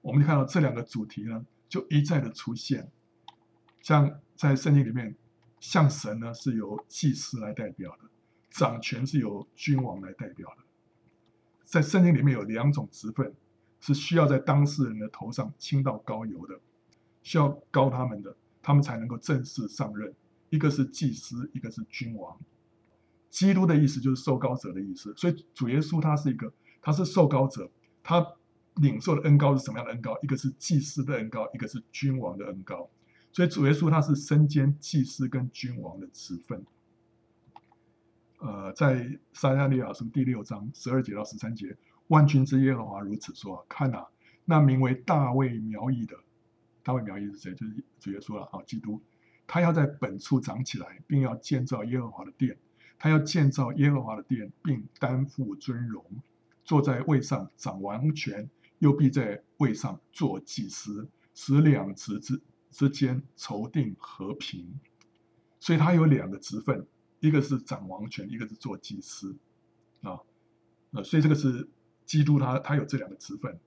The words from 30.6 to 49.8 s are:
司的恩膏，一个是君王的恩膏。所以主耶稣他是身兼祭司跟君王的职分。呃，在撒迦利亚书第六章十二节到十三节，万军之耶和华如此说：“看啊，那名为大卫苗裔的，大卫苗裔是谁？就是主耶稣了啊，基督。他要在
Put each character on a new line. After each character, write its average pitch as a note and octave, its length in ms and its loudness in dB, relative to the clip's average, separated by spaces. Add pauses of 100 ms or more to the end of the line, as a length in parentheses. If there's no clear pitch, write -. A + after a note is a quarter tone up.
司 - 240 -4
的 C3+ 140 -4
恩 A2 120 -6
膏， A2 240 -6
一 B2 60 -14
个 A2+ 80 -6
是 - 240 -12
君 C3+ 260 -2
王 G#2 180 -6
的 G2+ 120 -10
恩 F#2+ 160 -12
膏。 F2 260 -12 (420)
所 F3+ 140 2
以 - 20 0
主 C#3 200 2
耶 D3 40 6
稣 D3+ 200 4
他 D#3 100 4
是 C#3+ 140 2
身 D3+ 320 4
兼 C#3+ 320 2
祭 C#3 240 0
司 B2+ 240 -4
跟 B2 240 -4
君 B2 280 -8
王 - 200 -14
的 F#2 80 -16
职 - 280 -14 (120)
分。 - 180 -10 (1700)
呃， G2+ 320 -10
在 B2+ 480 -2 (140)
撒 C3+ 180 0
迦 C#3 160 2
利 C3+ 120 2
亚 A2 120 -6
书 - 140 -10
第 C3 180 0
六 A#2+ 180 -2
章 G#2+ 320 -10
十 - 160 -10
二 B2+ 140 0
节 G#2+ 100 -6
到 G#2 120 -6
十 A2 120 -16
三 A#2 160 -8
节， G#2 220 -12 (320)
万 D3+ 180 10
军 C#3 200 6
之 C3+ 160 4
耶 C3+ 120 4
和 A#2 120 -4
华 G2 160 -8
如 G2+ 160 -6
此 - 180 -14
说 F2+ 320 -12
：“看 C3+ 260 -2
啊， - 140 -10 (380)
那 D#3 160 6
名 C3 180 6
为 C3 160 4
大 B2+ 380 0
卫 B2+ 260 0
苗 A2 320 -4
裔 A#2 140 -2
的， - 100 -16 (640)
大 B2+ 120 -2
卫 B2 100 0
苗 G2+ 160 -8
裔 G2+ 60 -6
是 G2+ 120 -10
谁？ F#2+ 160 -12
就 A2 140 -10
是 A2 160 -10 (160)
主 G2 140 -8
耶 G2 60 -8
稣 G#2+ 180 -10
了 F#2+ 60 -10 (100)
啊， F#2+ 120 -12
基 A2 140 -10
督。 G#2+ 220 -8 (440)
他 - 140 -2
要 F3 140 4
在 D3+ 120 4